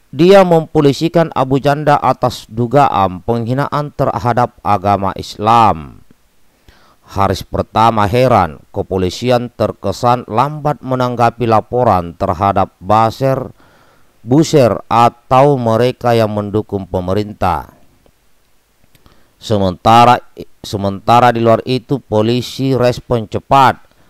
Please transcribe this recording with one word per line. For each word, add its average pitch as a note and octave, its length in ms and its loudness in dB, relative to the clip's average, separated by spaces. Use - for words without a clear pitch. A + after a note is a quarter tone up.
Dia F#3 320 6
mempolisikan D#3 880 0
Abu C3 240 -2
Janda C#3+ 400 0
atas - 480 -4
dugaan A2+ 800 0
penghinaan C3 640 -4
terhadap B2 720 -2
agama G2 560 -2
Islam. F#2+ 800 0
Haris G2 320 -2
pertama A2 640 0
heran, G2+ 560 0
kepolisian G2+ 720 -4
terkesan A2+ 800 -4
lambat C#3+ 560 -4
menanggapi B2 640 -2
laporan G#2+ 640 0
terhadap F#2+ 720 -2
Baser, A2+ 720 -2
Buser B2+ 640 2
atau C3 640 2
mereka A#2+ 560 -2
yang A2 240 0
mendukung G2+ 480 -4
pemerintah. F#2 880 -6
Sementara, A2+ 800 4
sementara A2 720 0
di A#2 80 -4
luar A2+ 240 2
itu, B2+ 400 -6
polisi A#2+ 720 -2
respon B2 480 -2
cepat. B2 560 0